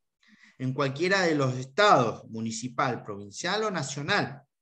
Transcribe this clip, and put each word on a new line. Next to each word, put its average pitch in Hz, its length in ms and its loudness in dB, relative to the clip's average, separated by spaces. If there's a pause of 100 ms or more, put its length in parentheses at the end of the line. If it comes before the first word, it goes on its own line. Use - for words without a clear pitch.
(580)
en 131 160 -2
cualquiera 143 480 0
de 165 120 4
los 135 220 2
estados, 131 720 4
municipal, 117 760 -4
provincial 110 600 -4
o 214 80 -2
nacional. 156 720 -4 (180)